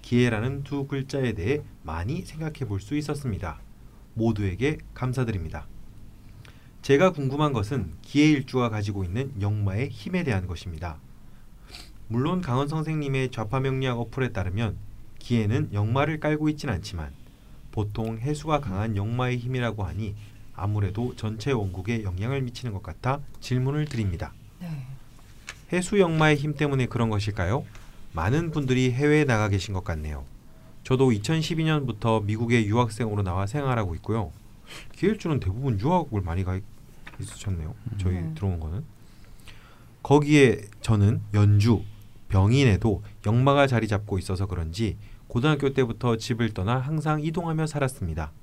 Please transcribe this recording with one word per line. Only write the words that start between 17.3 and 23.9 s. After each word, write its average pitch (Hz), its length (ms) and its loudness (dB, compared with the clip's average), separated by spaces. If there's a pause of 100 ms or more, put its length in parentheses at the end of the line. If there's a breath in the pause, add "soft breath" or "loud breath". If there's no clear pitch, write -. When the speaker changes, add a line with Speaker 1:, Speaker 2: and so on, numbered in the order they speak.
Speaker 1:
보통 110 460 -2
해수가 147 440 0
강한 104 340 -2
역마의 123 420 0
힘이라고 120 460 -2
하니 104 320 -4 (400 loud breath)
아무래도 104 600 -2
전체 107 340 -2
원국에 101 520 -2
영향을 107 380 -2
미치는 120 320 -6
것 92 80 -6
같아 131 380 -4 (220)
질문을 139 440 0
드립니다. 104 480 -4 (260)